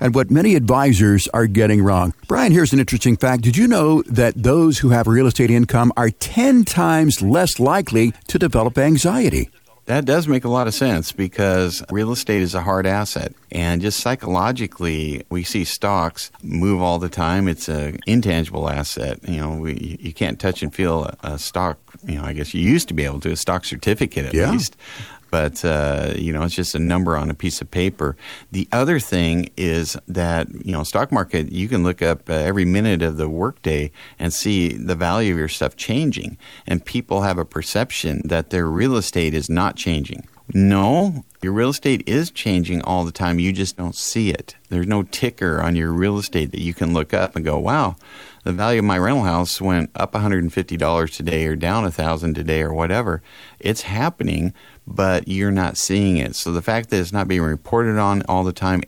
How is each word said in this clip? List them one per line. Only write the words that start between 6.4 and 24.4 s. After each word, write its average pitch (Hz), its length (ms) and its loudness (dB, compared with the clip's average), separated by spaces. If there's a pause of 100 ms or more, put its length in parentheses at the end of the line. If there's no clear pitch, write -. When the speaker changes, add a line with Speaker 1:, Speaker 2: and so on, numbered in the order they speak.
Speaker 1:
times 160 560 2
less 147 360 2
likely 131 540 2 (160)
to 175 100 0
develop 123 380 2
anxiety? 151 720 2 (380)
Speaker 2:
That 139 180 0
does 151 240 2
make 131 160 2
a 120 60 0
lot 123 160 2
of 110 80 -2
sense 107 360 0
because 92 800 0
real 107 220 0
estate 104 300 0
is 90 120 -2
a 90 60 -2
hard 95 260 0
asset. 98 460 -2 (180)
And 85 300 0
just 101 200 -2
psychologically, 92 1300 -4
we 87 120 -4
see 90 220 -2
stocks 92 640 -2 (120)
move 90 400 0
all 87 160 0
the 87 100 -4
time. 90 400 0
It's 82 200 -4
an 76 380 -4
intangible 85 640 0
asset. 71 580 -6
You 87 120 -4
know, 78 180 -6
we, 80 440 -8
you 80 120 -10
can't 80 260 -6
touch 92 240 -4
and 73 120 -6
feel 82 300 0
a, - 180 -10
a 73 160 -8
stock 90 400 -4 (280)
you 76 100 -6
know, 73 80 -8
I 73 80 -6
guess 76 220 -8
you 85 60 -2
used 135 280 2
to 85 60 -4
be 73 100 -2
able 71 160 -6
to, 82 120 -4
a 82 40 -4
stock - 280 -4
certificate 85 640 -4
at 73 80 -6
Speaker 1:
Yeah. 87 160 2